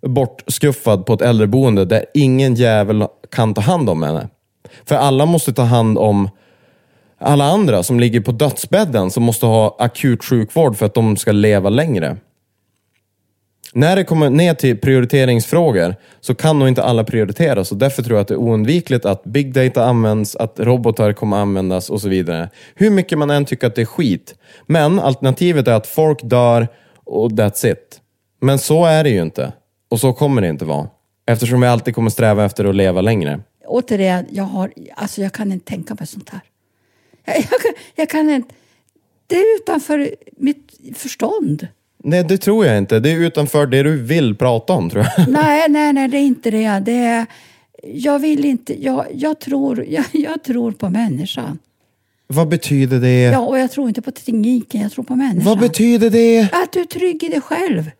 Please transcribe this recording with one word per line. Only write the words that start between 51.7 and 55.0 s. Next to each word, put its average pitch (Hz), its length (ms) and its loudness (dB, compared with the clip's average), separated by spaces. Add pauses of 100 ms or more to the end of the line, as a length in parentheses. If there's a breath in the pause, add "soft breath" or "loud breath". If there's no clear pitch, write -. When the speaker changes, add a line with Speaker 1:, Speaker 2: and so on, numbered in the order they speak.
Speaker 1:
Vad 156 200 0
betyder 139 520 0
det? 127 220 4
Speaker 2:
Ja, 123 180 4
och 262 200 -2
jag 254 120 0
tror 277 160 -4
inte 226 140 -4
på 254 100 -10
tekniken, 226 720 -2
jag 208 100 -4
tror 254 120 -10